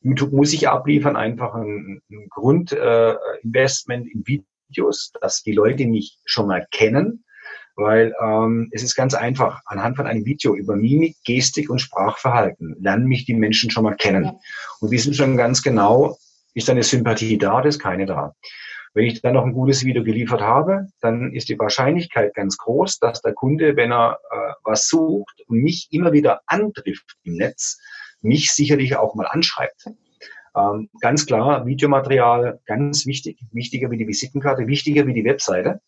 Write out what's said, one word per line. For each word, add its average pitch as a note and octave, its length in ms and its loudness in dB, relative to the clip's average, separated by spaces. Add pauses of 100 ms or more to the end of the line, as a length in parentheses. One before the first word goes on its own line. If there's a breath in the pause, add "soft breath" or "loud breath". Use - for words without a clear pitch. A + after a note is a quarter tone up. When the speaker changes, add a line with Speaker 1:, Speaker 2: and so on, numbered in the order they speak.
Speaker 1:
YouTube C3+ 300 0
muss C#3+ 220 4
ich - 160 0
abliefern, C#3+ 460 2
einfach A2+ 380 -4
ein, G#2 560 -8
ein G#2 200 -20
Grund, C#3+ 420 0
äh, A#2 440 4 (280)
Investment B2 680 -2
in G#2 140 -8
Videos, - 840 -4 (100)
dass - 220 -4
die A2 80 -4
Leute A2 340 2
mich A2+ 400 -2
schon G#2 220 -2
mal - 240 -2
kennen, D3+ 520 0 (520 loud breath)
weil, A2 460 4
ähm, A2+ 500 0
es A2+ 120 -6
ist A#2+ 120 -4
ganz C3 180 2
einfach. A#2+ 520 -2
Anhand G#2 320 -4
von C#3 100 -4
einem A2 180 -4
Video B2+ 300 0
über G2+ 200 -4
Mimik, D3 480 2
Gestik B2 460 0
und B2+ 100 -2
Sprachverhalten - 1000 -2
lernen G2 260 0
mich B2+ 200 0
die A#2+ 100 -2
Menschen A2 340 2
schon A2+ 140 0
mal G#2 120 0
kennen. F#2 300 2
Speaker 2:
Ja. - 140 -6 (400 loud breath)
Speaker 1:
Und G#2+ 120 -2
wissen B2 220 0
schon C3 240 2
ganz B2 240 2
genau, A#2 560 4 (380)
ist A2+ 120 -2
da C3 40 4
eine B2 120 4
Sympathie A2 540 2
da, G#2 220 2
oder C#3+ 80 2
ist D3 120 0
keine F#2+ 260 -2
da. D2+ 280 -6 (640 loud breath)
Wenn A2 100 4
ich A#2 160 -2
dann B2 140 2
noch B2 100 4
ein C3 80 -2
gutes C3 320 2
Video A#2+ 180 0
geliefert A2 380 -2
habe, D#3+ 460 0 (120)
dann A#2 320 -2
ist A2+ 160 -8
die A2+ 120 -6
Wahrscheinlichkeit B2+ 720 0
ganz G2+ 240 -4
groß, D3+ 400 0
dass - 240 -2
der G#2+ 120 -2
Kunde, D3 420 2
wenn A#2+ 160 2
er, A#2 280 2 (120)
äh, A2+ 220 -6 (100)
was A2 240 0
sucht F#3+ 580 0
und A#2 160 0
mich E3+ 300 -2
immer E3+ 200 2
wieder D3 360 4
antrifft F#3+ 760 -4
im E2+ 120 -8
Netz, - 440 -6 (420 loud breath)
mich C#3 300 2
sicherlich C3+ 460 2
auch G#2+ 180 -2
mal - 120 -4
anschreibt. - 580 -4 (720 loud breath)
Ähm, G#2 320 -2 (100)
ganz D3 260 0
klar, B2 400 2
Videomaterial, C3 1000 2
ganz C3 400 -2
wichtig, - 340 -8 (120)
wichtiger A#2+ 400 -6
wie A#2 60 -4
die A2 100 -4
Visitenkarte, C3 600 -4
wichtiger C#3+ 400 2
wie B2 60 -2
die A2 100 -2
Webseite A2 640 0